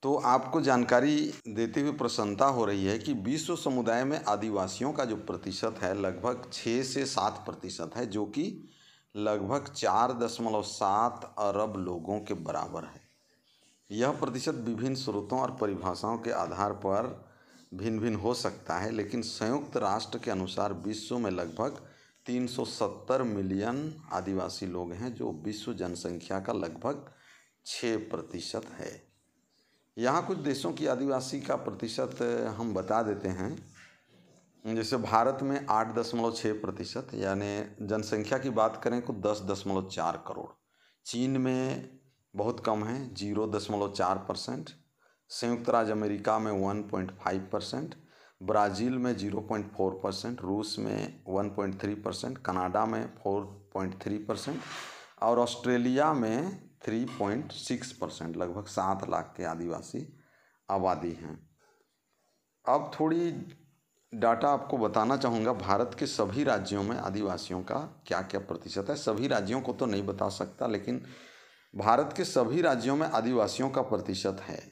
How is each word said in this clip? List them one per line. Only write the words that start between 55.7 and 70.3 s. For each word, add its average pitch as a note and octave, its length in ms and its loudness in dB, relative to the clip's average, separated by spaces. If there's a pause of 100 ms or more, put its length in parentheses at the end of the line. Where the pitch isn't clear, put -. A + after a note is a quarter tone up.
में C3+ 560 0 (140)
थ्री A2+ 240 0
पॉइंट A2+ 440 -2
सिक्स - 400 -6
परसेंट, E2 440 -6
लगभग F2+ 300 -4
सात F#2+ 440 0
लाख E2+ 260 -2
के F2+ 80 -6
आदिवासी E2 600 -4 (600)
आबादी F#2 440 2
हैं। D#2+ 220 -10 (1300)
अब A#2+ 300 4
थोड़ी E3 360 2 (800)
डेटा A#2 360 4
आपको C#3 300 2
बताना A2 380 4
चाहूँगा, A#2+ 360 2
भारत F#2+ 460 2
के C#3+ 80 0
सभी G#2+ 380 0
राज्यों G2+ 380 2
में G2+ 140 0
आदिवासियों F#2+ 640 -2
का - 160 -2 (280)
क्या-क्या F#2+ 340 -2
प्रतिशत F#2+ 500 -6
है। D3+ 60 0
सभी A#2+ 300 0
राज्यों A#2 340 2
को C3 120 -4
तो B2+ 140 0
नहीं G2+ 160 2
बता G2 260 0
सकता, - 380 -4